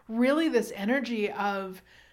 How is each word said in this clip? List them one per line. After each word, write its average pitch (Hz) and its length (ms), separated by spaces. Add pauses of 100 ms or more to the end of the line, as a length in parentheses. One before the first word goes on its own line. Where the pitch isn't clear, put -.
really 269 420
this 240 260
energy 220 560
of 196 520 (300)